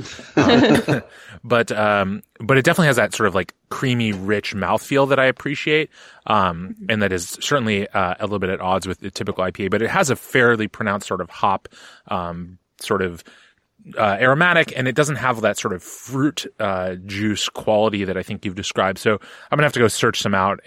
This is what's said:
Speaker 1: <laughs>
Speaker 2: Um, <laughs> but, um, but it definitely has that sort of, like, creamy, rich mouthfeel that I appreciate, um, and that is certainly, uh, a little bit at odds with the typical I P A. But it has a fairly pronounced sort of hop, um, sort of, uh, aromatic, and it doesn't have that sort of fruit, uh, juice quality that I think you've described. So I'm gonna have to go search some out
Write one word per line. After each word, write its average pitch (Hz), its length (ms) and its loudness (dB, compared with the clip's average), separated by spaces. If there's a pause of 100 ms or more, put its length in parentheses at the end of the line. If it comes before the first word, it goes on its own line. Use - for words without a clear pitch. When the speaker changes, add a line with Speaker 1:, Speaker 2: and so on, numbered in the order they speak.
(160)
Speaker 1:
<laughs> - 200 -20
Speaker 2:
Um, - 640 4 (220)
<laughs> - 200 -20
but, 117 280 2
um, 104 500 0 (180)
but 135 180 2
it 131 80 4
definitely 170 200 4
has 135 120 4
that 104 180 2
sort 110 100 2
of, 92 80 2
like, 92 220 -2 (140)
creamy, 120 420 0
rich 101 420 -2
mouthfeel 110 560 0
that 135 80 2
I 131 80 4
appreciate, 147 640 -2 (380)
um, 92 480 0 (120)
and 107 140 0
that 98 100 2
is 90 180 -4 (120)
certainly, 110 480 0
uh, 92 300 0
a 107 60 -4
little 101 120 -4
bit 92 140 -2
at 92 100 -4
odds 92 260 -2
with 92 120 -6
the 101 100 -10
typical 95 340 -6
I 92 60 -2
P 98 160 -6
A. 95 60 -4
But 104 100 0
it 113 80 0
has 185 220 0
a 110 40 0
fairly 117 520 2
pronounced 101 400 -4
sort 92 140 -4
of 85 100 -10
hop, - 360 -2 (420)
um, 87 500 -8 (200)
sort 98 220 -2
of, 87 220 -4 (760)
uh, 101 220 2
aromatic, 160 560 4
and 131 140 -2
it 123 40 -2
doesn't 147 220 0
have 120 260 -2
that 104 160 0
sort 107 160 -4
of 87 80 -8
fruit, - 640 -4 (140)
uh, 92 360 -2
juice 98 520 -4
quality 107 560 0
that 92 140 -4
I 92 60 -4
think - 200 -12
you've 95 120 -6
described. 95 440 -2
So 110 140 2
I'm - 420 -8
gonna 147 80 2
have 143 100 2
to 127 60 0
go 117 80 6
search - 340 0
some 101 140 0
out 95 320 0